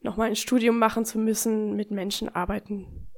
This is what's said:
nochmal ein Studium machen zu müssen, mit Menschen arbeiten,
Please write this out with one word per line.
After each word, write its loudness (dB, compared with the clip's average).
nochmal -2
ein 0
Studium 4
machen 4
zu -4
müssen, 0
mit -4
Menschen -4
arbeiten, -6